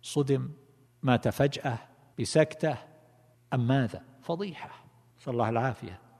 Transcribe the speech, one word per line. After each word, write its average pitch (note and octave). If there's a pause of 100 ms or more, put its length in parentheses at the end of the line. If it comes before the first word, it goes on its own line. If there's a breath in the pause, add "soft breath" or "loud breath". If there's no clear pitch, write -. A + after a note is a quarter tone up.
صدم؟ C3+ (540)
مات B2
فجأة C#3 (420)
بسكتة؟ D#3 (800)
أم B2
ماذا؟ B2+ (200)
فضيحة، F3 (480)
صلى C3+
الله A#2
العافية. A#2 (220)